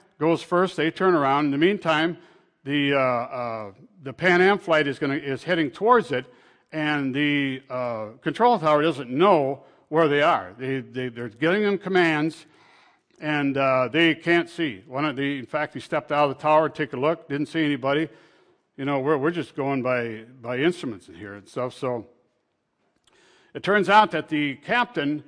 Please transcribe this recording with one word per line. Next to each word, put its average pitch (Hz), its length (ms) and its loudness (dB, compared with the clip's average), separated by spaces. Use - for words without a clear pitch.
goes 160 240 2
first. 180 340 0
They 156 140 0
turn 185 240 2
around. 143 300 4
In 143 60 2
the 139 80 0
meantime, 165 580 2
the, 143 300 0
uh, 139 40 2
uh, 120 760 -2
the 131 100 -12
Pan 175 280 2
Am 196 180 4
flight 156 280 2
is 135 120 -4
gonna, 139 160 -2
is 139 300 -6
heading 160 260 0
towards 226 400 2
it, 131 160 -4
and 151 420 -2
the, 143 560 -2
uh, 120 360 -6
control 220 360 2
tower 151 240 4
doesn't 139 280 -2
know 143 520 2
where 156 200 4
they 143 140 2
are. 110 360 2
They, 131 220 -4
they, 123 280 -8
they're 120 200 -10
giving 156 340 0
them 202 160 0
commands, 165 680 0
and, 143 360 -2
uh, 131 360 2
they 160 220 4
can't 170 360 0
see. 120 360 -6
One 131 180 -6
of 143 120 -4
the, 139 220 -4
in 117 80 -12
fact, 151 280 -6
he 127 60 -12
stepped 151 300 -6
out 147 180 2
of 135 80 -6
the - 60 -16
tower 156 260 4
to - 60 -12
take 151 180 -6
a 127 40 -8
look, 156 320 -2
didn't 143 180 -4
see 160 180 -2
anybody. 143 440 -2
You 135 80 -8
know, 143 140 -2
we're, 143 180 0
we're 139 140 -2
just 165 240 -6
going 135 280 -4
by, 117 420 -4
by 123 160 -6
instruments 139 500 -4
in - 60 -20
here 101 200 -14
and 101 140 -20
stuff. 123 260 -6
So 123 340 -6
it - 80 -12
turns 190 260 2
out 208 220 6
that 156 180 -4
the 147 280 -2
captain 160 720 -2